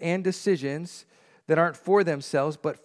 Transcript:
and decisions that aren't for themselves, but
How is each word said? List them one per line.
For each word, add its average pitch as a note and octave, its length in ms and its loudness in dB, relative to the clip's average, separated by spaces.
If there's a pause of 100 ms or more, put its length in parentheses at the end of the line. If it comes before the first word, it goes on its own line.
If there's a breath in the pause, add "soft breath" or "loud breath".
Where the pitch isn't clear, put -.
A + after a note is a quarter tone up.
and F3 240 -2
decisions E3+ 800 -2 (420 soft breath)
that D#3 120 4
aren't E3 180 2
for G3 280 4
themselves, D3 520 -2
but - 280 -6